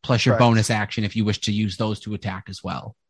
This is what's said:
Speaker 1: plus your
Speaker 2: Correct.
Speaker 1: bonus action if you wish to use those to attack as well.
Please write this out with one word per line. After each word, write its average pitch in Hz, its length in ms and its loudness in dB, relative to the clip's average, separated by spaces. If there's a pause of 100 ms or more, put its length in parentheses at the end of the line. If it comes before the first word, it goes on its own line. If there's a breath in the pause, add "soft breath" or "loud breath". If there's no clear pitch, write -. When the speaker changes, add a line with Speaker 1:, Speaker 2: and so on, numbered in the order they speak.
Speaker 1:
plus 123 220 0
your 127 120 4
Speaker 2:
Correct. 117 120 0
Speaker 1:
bonus 110 220 4
action 107 340 -2
if 101 100 -4
you 110 120 0
wish 104 160 0
to 104 100 -2
use 101 240 -2
those 107 240 -2
to 107 140 -8
attack 95 340 -8
as 95 160 -16
well. 90 320 -10 (140)